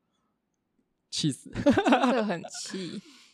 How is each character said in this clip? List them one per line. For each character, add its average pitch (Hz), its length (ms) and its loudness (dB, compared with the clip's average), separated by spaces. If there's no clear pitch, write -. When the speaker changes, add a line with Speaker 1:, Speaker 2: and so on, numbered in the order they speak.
Speaker 1:
气 - 200 -2
死。 - 220 -10
Speaker 2:
真 262 600 4
的 233 120 0
很 208 200 -4
气。 - 580 -10